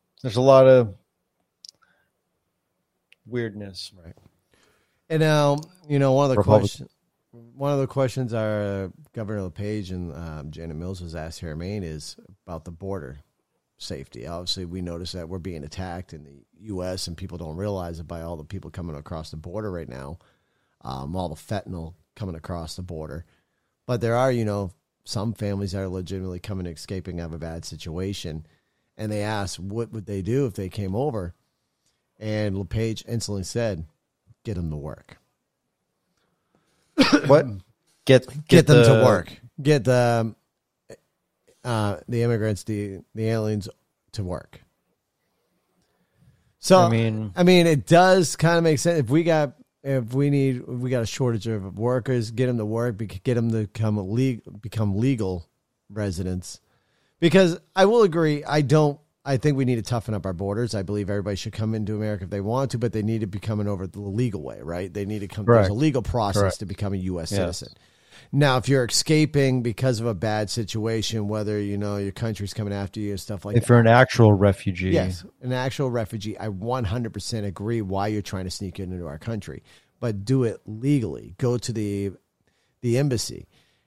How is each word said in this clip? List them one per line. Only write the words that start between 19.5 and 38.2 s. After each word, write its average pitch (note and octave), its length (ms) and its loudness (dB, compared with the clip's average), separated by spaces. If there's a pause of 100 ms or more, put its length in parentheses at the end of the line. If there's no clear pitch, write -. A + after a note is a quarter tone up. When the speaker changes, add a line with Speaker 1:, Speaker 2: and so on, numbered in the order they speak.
Speaker 2:
right E2+ 160 -8
now, C2+ 300 -14 (640)
um, C2+ 340 -8
all F2+ 140 -4
the D#2 60 -8
fentanyl F2 580 -8 (220)
coming F#2 200 -8
across D#2+ 400 -10
the F#2+ 60 -12
border. D#2+ 440 -10 (600)
But B2 160 -4
there A#2 140 0
are, C3 160 2
you A#2 140 0
know, G2+ 260 -4 (320)
some G#2+ 300 -6
families G2+ 400 -4
that G2 80 -4
are F#2+ 60 -4
legitimately F#2 520 -8
coming, F#2+ 260 -8
escaping F2 540 -10
out E2+ 80 -8
of D#2+ 60 -10
a E2 40 -10
bad E2 280 -10
situation. E2 840 -8 (500)
And G#2+ 140 -6
they G#2 100 -4
asked, G#2 380 -4
what G#2+ 340 -8
would G#2+ 140 -10
they G2 160 -6
do B2+ 240 0
if G2 80 -8
they F#2+ 140 -6
came F#2+ 260 -6
over? A2 400 -6 (840)
And G#2+ 380 -2
LePage A2 500 -4
instantly G#2 360 -4
said, G2+ 420 -4 (580)
"Get G#2 140 -6
'em E2 140 -4
to D2+ 40 -6
work." - 440 -12 (2000)
Speaker 1:
What? C#3 180 8 (600)
Get, B2+ 200 8